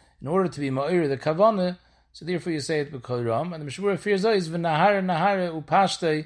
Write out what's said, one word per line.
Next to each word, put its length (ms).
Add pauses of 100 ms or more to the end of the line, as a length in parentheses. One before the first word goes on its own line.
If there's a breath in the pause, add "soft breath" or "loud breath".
(200 soft breath)
in 80
order 220
to 100
be 120
Ma'ir, 360
the 100
Kavanah, 600 (340 soft breath)
so 140
therefore 280
you 60
say 200
it 120
B'kol 320
Ram. 300
And 80
the 40
Mishnah 200
Berurah 140
fears 260
is 240
V'nahara 560
Nahara 580
Upashtei, 640